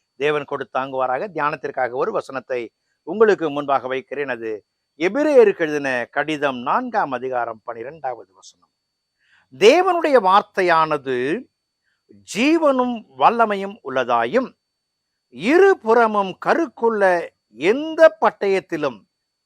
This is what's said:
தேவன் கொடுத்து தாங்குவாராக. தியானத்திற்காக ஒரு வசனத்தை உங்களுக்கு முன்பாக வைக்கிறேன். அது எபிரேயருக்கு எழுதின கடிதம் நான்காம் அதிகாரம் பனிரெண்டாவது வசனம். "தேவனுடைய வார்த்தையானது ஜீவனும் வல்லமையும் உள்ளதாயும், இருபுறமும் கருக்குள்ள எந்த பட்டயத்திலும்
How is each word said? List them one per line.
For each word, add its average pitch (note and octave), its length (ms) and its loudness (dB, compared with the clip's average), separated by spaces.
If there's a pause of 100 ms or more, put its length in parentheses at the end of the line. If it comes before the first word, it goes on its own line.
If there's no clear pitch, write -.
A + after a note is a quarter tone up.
(160)
தேவன் D3 280 -2
கொடுத்து C3+ 360 -8
தாங்குவாராக. C3 480 -4
தியானத்திற்காக D3 640 -4
ஒரு D#3 200 -4
வசனத்தை C3 600 -8 (320)
உங்களுக்கு F#3 460 2
முன்பாக C#3 380 -2
வைக்கிறேன். C3+ 420 -6
அது A2+ 360 -8 (320)
எபிரேயருக்கு A#3 600 4
எழுதின C#3+ 540 -2
கடிதம் C#3+ 460 -4
நான்காம் F#3 540 -4
அதிகாரம் A#2+ 520 -6
பனிரெண்டாவது A#2+ 680 -12
வசனம். - 360 -20 (880)
"தேவனுடைய D#4+ 680 4
வார்த்தையானது D#3+ 1200 0 (920)
ஜீவனும் B3+ 680 0 (120)
வல்லமையும் G3+ 680 0
உள்ளதாயும், C3 720 -2 (680)
இருபுறமும் A3 1160 2
கருக்குள்ள G#3 840 0 (180)
எந்த D4+ 760 2
பட்டயத்திலும் E3+ 840 -4 (400)